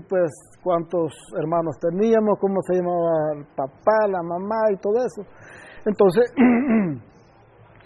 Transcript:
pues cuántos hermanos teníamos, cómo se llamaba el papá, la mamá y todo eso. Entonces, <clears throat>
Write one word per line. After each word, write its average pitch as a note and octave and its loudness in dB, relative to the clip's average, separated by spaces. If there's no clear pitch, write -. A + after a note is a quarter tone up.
pues F3+ 0
cuántos E3+ -2
hermanos E3 -4
teníamos, G#3 0
cómo G3 -2
se F3+ -2
llamaba E3+ 0
el C#3+ -16
papá, G#3+ 0
la F#3 -2
mamá G3+ -2
y G3 -2
todo G3+ -2
eso. G3+ -10
Entonces, G#3 2
<clears throat> A#3 2